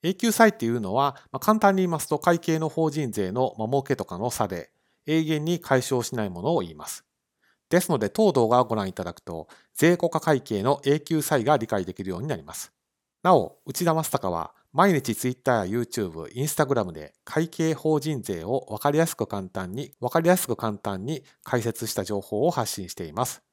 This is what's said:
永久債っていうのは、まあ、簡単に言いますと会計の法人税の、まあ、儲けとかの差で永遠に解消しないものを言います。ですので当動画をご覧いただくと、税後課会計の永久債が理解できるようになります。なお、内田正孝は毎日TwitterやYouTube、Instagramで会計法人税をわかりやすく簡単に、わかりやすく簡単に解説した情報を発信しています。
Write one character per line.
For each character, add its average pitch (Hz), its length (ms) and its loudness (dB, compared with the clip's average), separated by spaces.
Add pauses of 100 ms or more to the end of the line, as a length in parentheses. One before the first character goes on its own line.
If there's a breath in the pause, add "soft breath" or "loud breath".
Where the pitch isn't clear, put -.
永 180 100 2
久 233 160 0
債 220 200 8
っ - 20 -6
て - 120 -4
い 113 40 2
う 117 100 0
の 101 160 -4
は、 135 220 2 (160 loud breath)
ま 135 60 -6
あ、 - 20 -6
簡 220 180 4
単 196 160 6
に 190 40 2
言 185 80 4
い - 20 0
ま 165 100 -2
す - 100 -8
と 147 120 0
会 170 180 4
計 165 220 0
の 160 80 -2
法 160 200 0
人 139 220 -2
税 95 220 -2
の、 123 260 0
ま 113 60 -2
あ、 110 40 -4
儲 135 140 0
け 131 140 0
と - 80 -8
か - 120 -12
の 117 140 -4
差 - 160 -2
で 92 240 -8 (380)
永 160 180 0
遠 151 180 -2
に 170 140 -2
解 135 240 2
消 123 220 -2
し - 100 -8
な 107 100 -2
い 98 60 -4
も 87 120 -10
の 151 120 0
を 151 60 0
言 87 100 -8
い 80 60 -16
ま 73 100 -16
す。 - 180 -12 (640)
で 175 120 4
す - 100 -6
の 196 80 2
で 208 120 0
当 220 200 4
動 131 160 4
画 120 140 6
を 123 40 4
ご 113 120 -2
覧 98 120 -2
い 90 40 -8
た - 100 -10
だ 87 100 -8
く - 60 -16
と、 82 300 -12 (260 soft breath)
税 170 220 6
後 170 120 0
課 160 120 -2
会 147 200 2
計 107 220 -4
の 143 220 2
永 147 160 2
久 156 200 -2
債 143 220 0
が 143 140 4
理 113 100 -2
解 98 180 -2
で 90 100 -8
き 98 100 -8
る 95 60 -6
よ 90 80 -4
う 104 40 -6
に 147 60 -6
な 131 80 -4
り 78 80 -12
ま 78 100 -16
す。 - 180 -12 (520)
な 180 100 8
お、 98 320 2
内 139 180 -4
田 170 80 4
正 160 200 -2
孝 - 180 0
は 85 240 -6 (180)
毎 180 200 4
日 131 240 0
Twitter 127 360 0
や 110 120 2
YouTube、 95 680 -4
Instagram 127 600 0
で 78 200 -14 (120)
会 165 240 -2
計 160 260 -2
法 156 240 0
人 143 240 -4
税 85 220 -6
を 123 260 -4
わ 104 80 -8
か 143 140 2
り 151 80 2
や 165 80 2
す - 80 -8
く 107 100 -2
簡 95 220 -8
単 92 240 -8
に、 131 260 -10
わ 123 120 -4
か 165 100 2
り 170 80 2
や 180 80 6
す - 100 -4
く 120 80 -2
簡 110 200 -4
単 98 300 -6
に 143 200 -8 (180 soft breath)
解 123 180 0
説 110 280 -4
し - 60 -6
た 101 100 -2
情 101 160 -4
報 107 260 -2
を 175 60 2
発 113 180 -2
信 92 180 -8
し - 60 -12
て 87 120 -10
い 76 60 -12
ま 117 140 -2
す。 - 160 -10 (100)